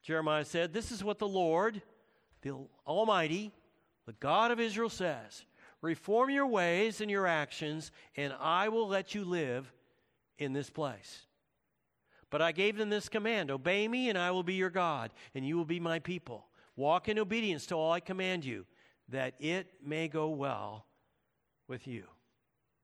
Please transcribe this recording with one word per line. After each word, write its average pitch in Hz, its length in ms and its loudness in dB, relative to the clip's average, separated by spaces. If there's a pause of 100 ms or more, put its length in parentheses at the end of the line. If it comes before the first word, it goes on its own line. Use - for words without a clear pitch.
Jeremiah 156 440 0
said, 170 260 0
"This 226 200 -4
is 196 120 -6
what 202 160 -2
the 214 80 0
Lord, 190 540 2 (600)
the 135 120 -6 (320)
Almighty, 190 680 2 (540)
the 113 80 -14
God 196 380 4
of 226 100 0
Israel 226 280 0
says, 127 560 -6 (360)
'Reform 208 480 2
your 277 180 2
ways 202 540 2
and 208 100 -2
your 196 160 2
actions, 151 640 -2 (240)
and 143 160 -2
I 160 380 2
will 226 180 2
let 190 260 -2
you 208 120 -2
live 135 480 -2 (640)
in 135 160 -2
this 139 160 -2
place.' 131 580 -8 (1000)
But 147 120 0
I 165 120 4
gave 202 240 2
them 214 120 -2
this 208 200 -2
command, 208 420 0
'Obey 180 380 0
me, 254 200 0
and 190 80 0
I 180 140 2
will 185 120 0
be 185 120 0
your 185 140 2
God, 156 440 0 (200)
and 131 120 -4
you 156 120 0
will 165 80 0
be 170 160 -2
my 165 180 0
people. 151 500 -8 (260)
Walk 156 320 2
in 214 120 2
obedience 208 480 0
to 180 80 -2
all 160 160 4
I 175 80 4
command 185 440 -2
you, 104 220 -6 (440)
that 131 300 -2
it 175 440 -4
may 156 240 -2
go 156 220 0
well 110 580 -4 (800)
with 127 180 -10
you.'" 120 240 -10 (760)